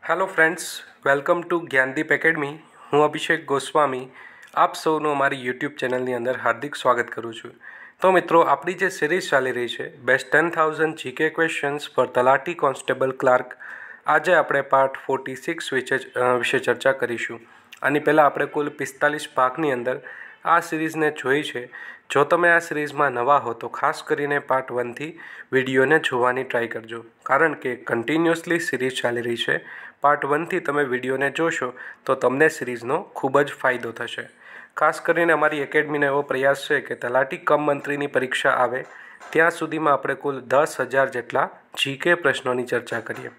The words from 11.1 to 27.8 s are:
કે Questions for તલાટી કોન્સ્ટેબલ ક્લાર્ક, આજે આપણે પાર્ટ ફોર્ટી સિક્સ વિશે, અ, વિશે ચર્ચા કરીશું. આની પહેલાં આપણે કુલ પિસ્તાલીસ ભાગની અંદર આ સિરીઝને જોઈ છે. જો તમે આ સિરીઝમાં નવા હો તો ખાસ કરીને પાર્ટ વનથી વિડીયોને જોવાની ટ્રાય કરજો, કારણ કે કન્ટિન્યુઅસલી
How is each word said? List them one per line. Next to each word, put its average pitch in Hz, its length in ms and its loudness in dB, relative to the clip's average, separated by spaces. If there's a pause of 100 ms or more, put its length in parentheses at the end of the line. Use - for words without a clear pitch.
કે 156 140 -2
Questions 156 520 -2
for - 280 0
તલાટી 135 480 2
કોન્સ્ટેબલ 131 560 -2
ક્લાર્ક, 127 440 2 (520)
આજે 156 280 4
આપણે 147 260 2
પાર્ટ 135 320 2 (140)
ફોર્ટી 135 280 -4
સિક્સ 160 380 -8
વિશે, 127 480 -4
અ, 123 140 4
વિશે 123 240 0
ચર્ચા 127 340 2
કરીશું. 117 480 -6 (420)
આની 143 160 2
પહેલાં 151 280 6
આપણે 143 200 0
કુલ 147 220 -4
પિસ્તાલીસ 147 680 -4
ભાગની 131 360 2
અંદર 127 280 -4 (440)
આ 165 160 4
સિરીઝને 160 500 -2
જોઈ 147 320 0
છે. 127 280 -8 (400)
જો 143 140 4
તમે 170 260 4
આ 170 80 6
સિરીઝમાં 147 520 0
નવા 127 280 4
હો 117 140 -2
તો 117 160 -8
ખાસ 151 340 -2
કરીને 143 360 0
પાર્ટ 131 340 -2
વનથી 123 480 -6 (320)
વિડીયોને 131 460 4
જોવાની 127 460 0
ટ્રાય 120 220 -2
કરજો, 113 380 -12 (180)
કારણ 147 320 4
કે 131 220 -6
કન્ટિન્યુઅસલી 165 840 0